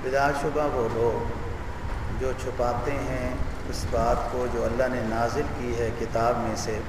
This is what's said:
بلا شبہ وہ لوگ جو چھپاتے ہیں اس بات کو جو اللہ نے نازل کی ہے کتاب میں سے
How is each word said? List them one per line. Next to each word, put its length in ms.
بلا 260
شبہ 320
وہ 180
لوگ 400
جو 120
چھپاتے 480
ہیں 400
اس 200
بات 260
کو 200
جو 120
اللہ 180
نے 80
نازل 400
کی 200
ہے 120
کتاب 380
میں 180
سے 220